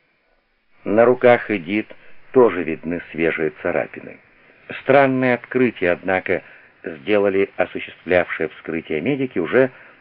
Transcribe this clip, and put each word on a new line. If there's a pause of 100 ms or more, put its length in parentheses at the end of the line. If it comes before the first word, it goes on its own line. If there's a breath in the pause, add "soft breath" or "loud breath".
(840)
На
руках
Эдит (460 soft breath)
тоже
видны (100)
свежие (120)
царапины. (640)
Странное
открытие,
однако, (420 loud breath)
сделали
осуществлявшие
вскрытие
медики
уже (300 loud breath)